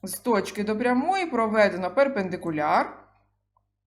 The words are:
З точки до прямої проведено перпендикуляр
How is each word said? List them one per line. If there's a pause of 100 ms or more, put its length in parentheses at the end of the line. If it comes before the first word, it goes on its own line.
З
точки
до
прямої
проведено
перпендикуляр (840)